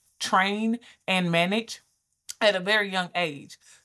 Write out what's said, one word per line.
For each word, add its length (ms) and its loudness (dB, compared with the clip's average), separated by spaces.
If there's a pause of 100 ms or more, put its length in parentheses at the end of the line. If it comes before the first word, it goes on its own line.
(200)
train 580 0 (300)
and 240 0
manage 480 0 (600)
at 140 4
a 60 -2
very 300 0
young 240 -2
age. 440 -6 (260)